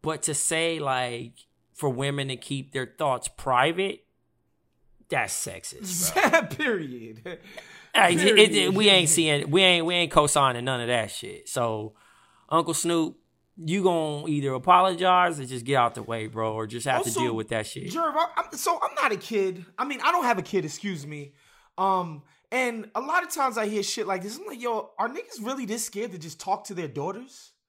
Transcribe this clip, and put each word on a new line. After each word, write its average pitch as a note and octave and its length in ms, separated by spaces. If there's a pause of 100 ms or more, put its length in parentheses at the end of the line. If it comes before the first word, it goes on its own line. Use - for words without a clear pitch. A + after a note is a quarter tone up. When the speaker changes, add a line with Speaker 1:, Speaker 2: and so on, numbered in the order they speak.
Speaker 1:
But D#3 220
to D#3 100
say, E3 460
like, B2+ 540 (400)
for D3 160
women C#3 400
to C3 60
keep C3+ 360
their B2+ 260
thoughts C3+ 300
private, E3 760 (1040)
that's B2 240
sexist, E3+ 800
bro. E4 300
Speaker 2:
<laughs> F3+ 140
Period. C3+ 800 (560)
Speaker 1:
Hey, F3 180
it, E3 80
it, G#3+ 300
Speaker 2:
Period. F#3+ 240
Speaker 1:
we G#3 140
ain't F3+ 200
seeing, D3+ 400
we D#3+ 140
ain't, F3 220
we F3 100
ain't E3+ 160
co-signing C3+ 540
none B2+ 160
of A#2 60
that A2+ 240
shit. - 380
So, A2 440 (540)
Uncle E3 260
Snoop, E3 440 (400)
you F3 260
gon' D#3+ 460
either C#3+ 240
apologize F3+ 880
or C3+ 60
just B2 200
get C3+ 100
out A#2+ 200
the A2+ 80
way, A2 240
bro, A2 260
or A2 140
just A#2 200
have B2+ 120
Speaker 2:
Also, A#2+ 200
Speaker 1:
to B2 60
deal A#2+ 100
with A2 140
that A2 180
shit. - 240
Speaker 2:
Jerv, D#4 240
I, E4 120 (100)
I'm, E4 200
so - 240
I'm - 140
not C4+ 160
a G3+ 60
kid. F#3+ 480 (120)
I A3+ 60
mean, C#4 180
I D4 120
don't F4 100
have C4+ 140
a F#3 60
kid, F#3 200
excuse D#3 420
me. D3 280 (440)
Um, F3+ 460 (280)
and A#3 440
a A3+ 60
lot E4 220
of E4 100
times C4 240
I G#3+ 100
hear G#3 160
shit G#3+ 240
like F#3+ 160
this. G#3 140
I'm F#4 80
like, D4 160
"Yo, A#3 360
are A3+ 120
niggas C4+ 360
really C4 200
this A3 200
scared G3+ 280
to F#3 40
just D#3 220
talk G#3 280
to G#3 60
their E3+ 140
daughters?" F#3+ 640 (180)